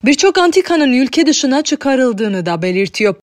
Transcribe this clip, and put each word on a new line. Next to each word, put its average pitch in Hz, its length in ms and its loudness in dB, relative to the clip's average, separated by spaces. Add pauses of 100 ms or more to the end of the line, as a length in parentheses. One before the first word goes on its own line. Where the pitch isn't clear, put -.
Birçok 294 340 2
antikanın 339 540 2
ülke 262 340 0
dışına 285 360 0
çıkarıldığını 233 840 -2
da 170 160 -4
belirtiyor. 190 520 -2 (120)